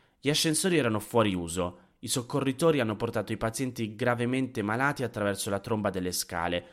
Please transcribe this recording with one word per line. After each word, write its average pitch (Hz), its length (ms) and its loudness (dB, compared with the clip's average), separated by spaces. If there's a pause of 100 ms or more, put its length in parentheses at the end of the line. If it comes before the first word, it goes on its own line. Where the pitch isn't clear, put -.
(200)
Gli 135 100 0
ascensori 160 480 2
erano 110 220 2
fuori 107 340 2
uso, 87 440 -4 (260)
i - 40 -8
soccorritori 135 720 2
hanno 110 160 0
portato 113 360 -2
i 104 60 -2
pazienti 113 580 -2
gravemente 120 640 0
malati 127 440 0
attraverso 104 440 -2
la 101 100 0
tromba 104 300 -2
delle 90 240 -2
scale, 87 600 -2